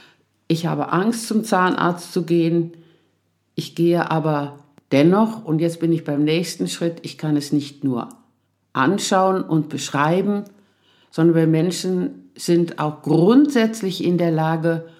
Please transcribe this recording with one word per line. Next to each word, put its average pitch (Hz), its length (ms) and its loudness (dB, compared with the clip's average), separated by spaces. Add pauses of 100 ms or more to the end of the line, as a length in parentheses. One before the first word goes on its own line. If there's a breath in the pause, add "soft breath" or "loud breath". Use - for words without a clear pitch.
(520 loud breath)
ich 165 140 -2
habe 151 260 -4
Angst, 220 360 0
zum 220 160 -2
Zahnarzt 180 680 0
zu 180 120 -2
gehen, 165 480 0 (840 loud breath)
ich - 220 -10
gehe 170 340 2
aber 151 480 -2 (340)
dennoch, 180 540 4
und 156 140 -2
jetzt 165 200 -2
bin 165 120 0
ich 165 120 0
beim 147 200 -2
nächsten 175 440 -2
Schritt, 170 360 -6
ich - 160 -16
kann 151 180 -2
es 143 140 -6
nicht 143 320 -4
nur 123 260 -4 (640)
anschauen 190 680 0
und 156 260 0
beschreiben, 180 760 -2 (680 soft breath)
sondern 165 240 4
wir 165 100 4
Menschen 175 880 -2
sind 170 440 0
auch 151 240 -6
grundsätzlich 220 1000 2
in 175 140 2
der 170 140 0
Lage, 165 560 -2 (120 loud breath)